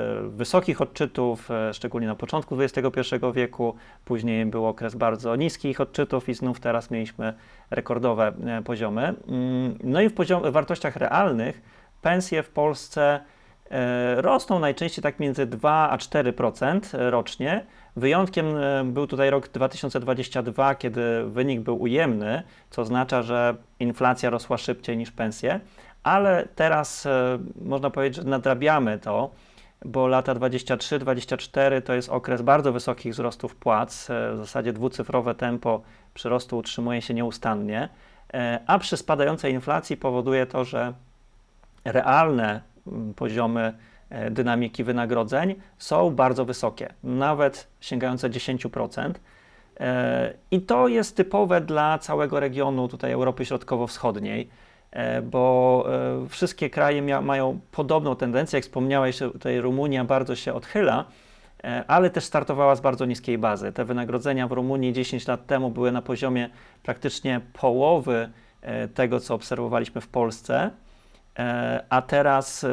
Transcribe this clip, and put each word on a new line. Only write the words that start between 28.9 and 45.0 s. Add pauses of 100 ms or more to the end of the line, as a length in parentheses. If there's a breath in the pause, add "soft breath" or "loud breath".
to, (540 soft breath)
bo
lata
dwadzieścia
trzy,
dwadzieścia
cztery
to
jest
okres
bardzo
wysokich
wzrostów
płac,
e,
w
zasadzie
dwucyfrowe
tempo (320 loud breath)
przyrostu
utrzymuje
się
nieustannie, (440 soft breath)
e,
a
przy
spadającej
inflacji
powoduje
to,
że (920)
realne, (260)
mm,
poziomy, (360 loud breath)
e,
dynamiki
wynagrodzeń (220 loud breath)